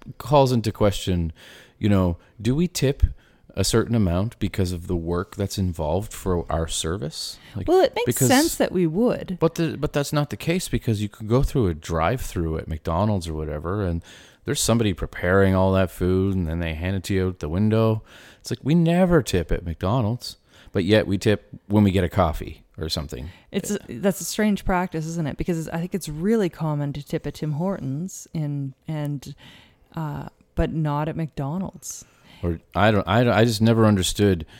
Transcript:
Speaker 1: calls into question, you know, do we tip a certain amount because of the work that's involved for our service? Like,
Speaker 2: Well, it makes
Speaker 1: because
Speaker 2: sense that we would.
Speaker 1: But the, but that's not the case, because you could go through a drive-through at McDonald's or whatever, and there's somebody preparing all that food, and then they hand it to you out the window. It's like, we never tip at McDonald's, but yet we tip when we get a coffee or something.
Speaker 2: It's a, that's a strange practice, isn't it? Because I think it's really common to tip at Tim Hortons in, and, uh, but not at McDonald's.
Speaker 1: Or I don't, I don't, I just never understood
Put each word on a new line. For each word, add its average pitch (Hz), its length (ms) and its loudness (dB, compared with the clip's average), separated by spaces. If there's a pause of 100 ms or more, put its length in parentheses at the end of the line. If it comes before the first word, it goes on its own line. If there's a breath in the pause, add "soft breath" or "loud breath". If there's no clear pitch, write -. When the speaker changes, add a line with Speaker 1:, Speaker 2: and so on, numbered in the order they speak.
(180)
Speaker 1:
calls 135 340 4
into 110 200 0
question, 90 600 0 (480 loud breath)
you 107 100 2
know, 92 280 4 (240 soft breath)
do 117 120 0
we 170 140 0
tip - 360 0 (520 soft breath)
a 98 80 2
certain 113 300 2
amount 98 460 2
because 92 320 -2
of 87 160 -8
the 87 80 -2
work 87 400 -4
that's 98 220 -4
involved 87 540 -2
for 87 400 -2
our 82 160 -2
service? - 680 -6 (180 loud breath)
Like, - 120 -6
Speaker 2:
Well, 359 160 2
it - 120 2
makes 480 120 -2
Speaker 1:
because - 200 0
Speaker 2:
sense 285 280 4
that - 160 0
we 180 160 0
would. 185 520 -2
Speaker 1:
But 165 160 0
the, 160 220 -2
but 139 160 -4
that's 143 180 -2
not 147 200 0
the 104 60 -10
case, 175 300 -4
because 110 340 -2
you 104 60 -2
could 107 200 -10
go 123 160 2
through 120 240 0
a 85 60 0
drive-through 82 840 -2
at - 100 -8
McDonald's 85 600 -2
or 80 60 -6
whatever, 78 520 -4
and 85 160 -2 (440 loud breath)
there's 143 140 -4
somebody 113 340 2
preparing 95 640 2
all 95 180 4
that 95 180 2
food, 95 440 0
and 90 120 -2
then 82 120 -4
they 82 140 -4
hand 90 240 -4
it 87 80 -6
to 101 80 -2
you 92 140 2
out 92 120 -6
the 78 100 -6
window. 110 520 2 (400 loud breath)
It's - 100 -14
like, - 120 -6
we 151 120 2
never 170 460 4
tip 90 300 0
at 87 120 -2
McDonald's, 104 720 -2 (360 soft breath)
but 95 100 2
yet 104 240 4
we 98 120 0
tip - 280 0 (200)
when 104 160 6
we 98 80 6
get 92 120 2
a 85 60 0
coffee - 540 -2 (160)
or 78 100 -6
something. 73 400 -8 (220 loud breath)
Speaker 2:
It's - 180 -6
a, 202 80 -2 (100)
that's 175 320 -2
a 165 60 -10
strange 214 400 -2
practice, 180 400 -2
isn't 165 220 -4
it? - 100 -6
Because 160 320 -4
I 165 80 -6
think 170 160 -6
it's 165 160 -6
really 185 400 0
common 147 440 -4
to 143 120 -10
tip - 220 -6
at 143 80 -8
Tim 151 160 -4
Hortons 156 840 -6
in, 143 400 -4 (140)
and, 147 480 -6 (600 loud breath)
uh, 147 340 -8 (260)
but 165 180 0
not 151 340 -2
at - 80 -6
McDonald's. 156 880 -8 (380 loud breath)
Speaker 1:
Or 85 180 -2 (160)
I 104 160 6
don't, - 160 2
I 113 160 4
don't, 120 100 4
I 110 120 6
just 110 160 0
never 113 240 6
understood 98 600 4 (140 loud breath)